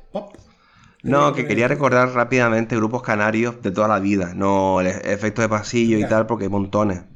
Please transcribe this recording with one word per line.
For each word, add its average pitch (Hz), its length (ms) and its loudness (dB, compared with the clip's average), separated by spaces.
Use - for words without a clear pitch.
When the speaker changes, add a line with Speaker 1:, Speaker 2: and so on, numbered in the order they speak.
Speaker 1:
pop, 208 240 -10
Speaker 2:
No, 143 260 2
Speaker 1:
eh, 139 40 0
Speaker 2:
que 135 120 -4
quería 113 220 0
recordar 127 420 2
rápidamente 120 640 0
grupos 113 280 0
canarios 110 580 0
de 101 100 -2
toda 107 160 0
la 107 120 2
vida, 95 360 0
no 95 460 2
el 92 60 0
e-, 98 260 -4
efecto 104 280 -4
de 113 80 2
pasillo 113 480 0
y 107 40 0
Speaker 1:
Ya. 95 80 -4
Speaker 2:
tal, 110 180 2
porque 107 180 -4
hay 98 40 -4
montones. 101 520 -2